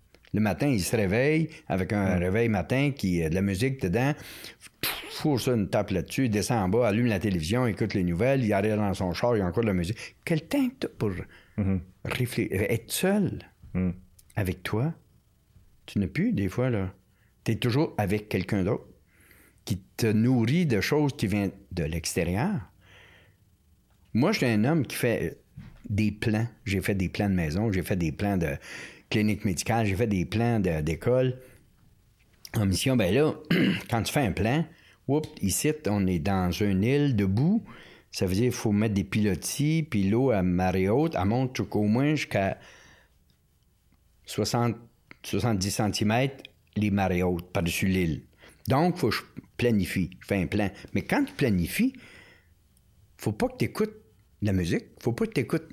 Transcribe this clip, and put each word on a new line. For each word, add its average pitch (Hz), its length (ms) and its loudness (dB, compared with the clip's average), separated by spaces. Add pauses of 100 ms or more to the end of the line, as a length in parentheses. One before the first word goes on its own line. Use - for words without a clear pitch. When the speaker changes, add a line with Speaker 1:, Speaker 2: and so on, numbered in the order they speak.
(340)
Speaker 1:
Le 104 60 0
matin, 107 280 2
ils 113 140 2
se - 120 -2
réveillent 131 540 2 (180)
avec 92 280 -2
un 95 220 2
Speaker 2:
Mm. - 20 2
Speaker 1:
réveil 95 320 2
matin 127 440 0
qui 87 280 0
a 78 80 0
de 80 40 0
la 92 60 0
musique 101 400 0
dedans. 113 320 0 (1000)
Fourre 147 280 0
ça, 131 140 0
une 101 160 0
tape 101 220 0
là-dessus, 123 360 0
descend 104 340 2
en 92 60 2
bas, 113 200 4
allume 113 180 2
la 104 120 2
télévision, 98 480 0
écoute 107 280 -2
les 101 100 0
nouvelles, 117 400 2
il 104 80 2
arrive 104 240 2
dans 104 160 0
son 90 220 -2
char, 120 200 2
il 107 40 2
y 98 40 2
a 92 40 2
encore 90 160 0
de 110 60 2
la 101 40 2
musique. 90 240 -2 (300)
Quel 160 200 -2
temps 269 220 0
que - 120 -6
t'as - 80 -4
pour 104 240 -2 (440)
Speaker 2:
Mhm. 95 240 0 (240)
Speaker 1:
réfléchir, - 480 -2
être 107 400 -2
seul 190 460 0 (340)
Speaker 2:
Mm. 90 200 0 (420)
Speaker 1:
avec 92 280 -2
toi ? 131 300 -2 (920)
Tu - 140 -6
n'as 95 80 0
plus, 214 260 0
des 98 160 0
fois, 127 180 -2
là. 98 240 -2 (520)
T'es - 100 0
toujours 127 420 0
avec 104 320 0
quelqu'un 98 360 0
d'autre 104 200 -2 (800)
qui 95 140 -4 (180)
te 117 100 0
nourrit 120 600 2
de 107 160 2
choses 147 340 0
qui 110 120 -2
viennent 101 240 0 (200)
de 87 120 -2
l'extérieur. 95 760 -2 (1500)
Moi, 147 200 2
je 208 60 -2
suis 139 80 0
un 110 180 2
homme 151 220 2
qui - 100 -12
fait, 117 260 0
euh, 85 120 -4 (540)
des 104 240 2
plans. 107 340 0 (180)
J'ai 98 180 -2
fait 107 120 0
des 92 140 -2
plans 104 220 -2
de 98 40 2
maison, 90 380 0
j'ai 92 100 0
fait 98 140 -2
des 82 160 0
plans 101 240 -2
de 78 200 -2 (540)
clinique 107 340 0
médicale, 113 420 0
j'ai 98 100 0
fait 117 100 0
des 98 200 0
plans 117 340 0
de, 85 200 0
d'école. 123 580 0 (1160)
En 107 100 2
mission, 98 300 2
ben 98 180 4
là, 143 200 4 (160)
<clears throat> - 400 2
quand 113 120 0
tu - 100 -4
fais 151 140 0
un 90 60 0
plan, 131 320 0 (420)
oups, 139 220 0 (140)
ici, 101 280 0 (160)
on 101 220 2
est 90 100 2
dans 90 320 2
une 95 320 2
île 139 320 2
debout. 107 480 2 (480)
Ça - 160 -2
veut 90 80 0
dire 107 100 2
qu'il 123 80 2
faut - 200 -2
mettre 104 220 2
des 98 100 0
pilotis, 143 840 0
puis 98 200 2
l'eau 123 220 2
à 101 120 2
marée 92 460 2
haute, 151 280 2
elle 90 100 0
monte 127 300 0
jusqu'au 104 280 -2
moins 131 300 2
jusqu'à 98 440 -2 (1700)
soixante, 117 520 0 (460)
soixante-dix 101 480 0
centimètres 113 720 0 (340)
les 104 140 2
marées 92 320 2
hautes 90 300 -2
par-dessus 87 340 -2
l'île. 92 360 0 (460)
Donc, 170 280 2
faut 120 140 0
que - 60 -2
je - 60 -6 (340)
planifie, 98 540 0 (100)
je - 60 -20
fais 98 160 0
un 87 40 0
plan. 104 240 0 (240)
Mais 98 80 0
quand 285 220 0
tu - 80 -6
planifies, 113 640 0 (1200)
faut - 160 -4
pas 240 160 -2
que - 80 -10
t'écoutes 214 380 -2 (480)
la 104 100 2
musique, 92 320 0 (160)
faut 120 120 0
pas 165 140 -2
que - 60 -12
t'écoutes 151 400 -2